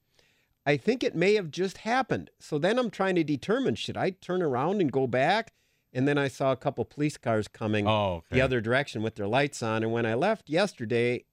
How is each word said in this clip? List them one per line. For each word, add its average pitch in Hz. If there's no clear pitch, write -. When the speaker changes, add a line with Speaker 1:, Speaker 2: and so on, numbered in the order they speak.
Speaker 1:
I 147
think 233
it 254
may 185
have 175
just 180
happened. 214
So -
then 202
I'm 247
trying 190
to 165
determine, 151
should -
I 143
turn 185
around 160
and 143
go 131
back? 156
And 131
then 147
I 143
saw 135
a 127
couple 127
police 147
cars 110
coming 107
Speaker 2:
Oh, 104
okay. 82
Speaker 1:
the 127
other 127
direction 120
with 110
their 101
lights 139
on. 113
And 113
when 117
I 110
left 185
yesterday, 123